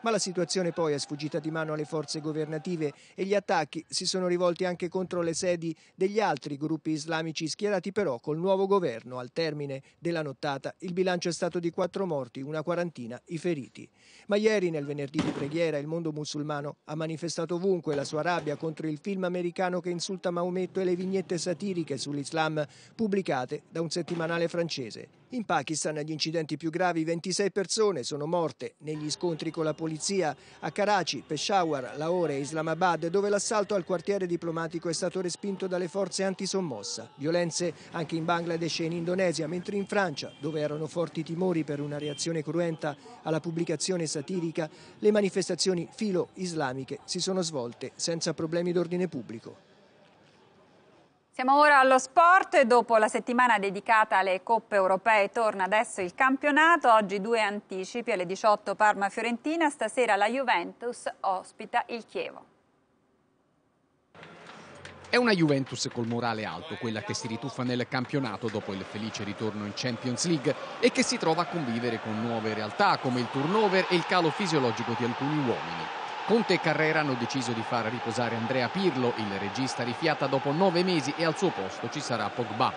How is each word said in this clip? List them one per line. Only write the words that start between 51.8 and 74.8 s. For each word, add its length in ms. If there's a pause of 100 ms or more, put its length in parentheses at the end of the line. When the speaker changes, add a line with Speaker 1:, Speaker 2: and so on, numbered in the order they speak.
Speaker 2:
sport 560
e 100
dopo 320
la 100
settimana 520
dedicata 580
alle 260
coppe 320
europee 540
torna 340
adesso 380
il 120
campionato. 760
Oggi 300
due 180
anticipi: 720
alle 140
diciotto 500
Parma-Fiorentina, 920
stasera 480
la 100
Juventus 760 (160)
ospita 640
il 180
Chievo. 400 (2500)
Speaker 3:
È 80
una 160
Juventus 640
col 140
morale 360
alto, 320
quella 280
che 100
si 140
rituffa 360
nel 240
campionato 600
dopo 240
il 100
felice 400
ritorno 420
in 80
Champions 520
League 280 (280)
e 100
che 120
si 140
trova 260
a 40
convivere 540
con 200
nuove 320
realtà 440
come 240
il 100
turnover 580
e 60
il 100
calo 240
fisiologico 680